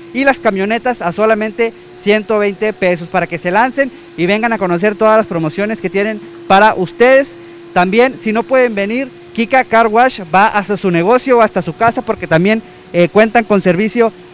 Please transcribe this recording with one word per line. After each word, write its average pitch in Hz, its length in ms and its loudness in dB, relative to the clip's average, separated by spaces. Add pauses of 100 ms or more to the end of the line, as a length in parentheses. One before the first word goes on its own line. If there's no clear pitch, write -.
(140)
y 262 100 -2
las 269 140 0
camionetas 226 640 -2
a 175 100 -2
solamente 220 640 -2 (260)
ciento 214 380 0
veinte 208 340 -2
pesos, 175 360 -2
para 175 180 -2
que 170 120 -8
se 180 120 -6
lancen 254 400 0 (260)
y 165 100 -2
vengan 220 260 0
a 214 60 -2
conocer 202 360 0
todas 220 220 2
las 220 100 2
promociones 180 540 -4
que 180 100 -6
tienen 208 300 -4 (260)
para 202 280 4
ustedes. 262 560 2 (420)
También, 214 480 2
si 220 120 -4
no 226 120 -2
pueden 247 300 0
venir, 226 340 -4 (260)
Kika 247 300 0
Car 226 240 2
Wash 233 340 0 (100)
va 190 140 4
hasta 202 300 -2
su 185 160 -2
negocio 233 460 2
o 233 40 4
hasta 208 180 0
su 160 160 -8
casa, 233 260 0
porque 190 260 -6
también, 196 340 2 (300)
eh, 175 160 2
cuentan 220 360 2
con 202 160 0
servicio 208 520 0 (220)